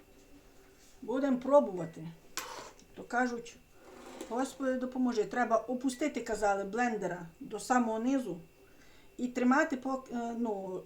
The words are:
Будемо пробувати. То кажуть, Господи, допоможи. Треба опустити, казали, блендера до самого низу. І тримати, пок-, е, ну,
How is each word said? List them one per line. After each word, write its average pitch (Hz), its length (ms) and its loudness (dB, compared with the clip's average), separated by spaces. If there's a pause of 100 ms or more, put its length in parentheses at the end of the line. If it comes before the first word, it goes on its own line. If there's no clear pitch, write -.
(1040)
Будемо 262 360 2
пробувати. 185 680 2 (880)
То - 80 -14
кажуть, 240 540 -2 (720)
Господи, 262 460 0
допоможи. 247 500 0
Треба 226 320 2
опустити, 262 640 0
казали, 202 440 0
блендера 196 600 -2 (140)
до 208 200 -8
самого 226 380 2
низу. 240 420 0 (760)
І 247 120 -4
тримати, 262 480 4
пок-, 262 400 -4
е, 233 220 -4
ну, 190 480 -4